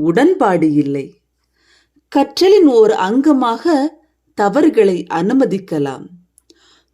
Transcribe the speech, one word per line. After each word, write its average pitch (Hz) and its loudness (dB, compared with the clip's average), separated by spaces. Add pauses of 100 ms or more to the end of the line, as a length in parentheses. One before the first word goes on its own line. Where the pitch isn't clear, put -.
உடன்பாடு 202 0 (140)
இல்லை. 139 -6 (1080)
கற்றலின் 349 2
ஓர் 220 4 (140)
அங்கமாக 254 0 (640)
தவறுகளை 208 2 (240)
அனுமதிக்கலாம். 175 -4 (880)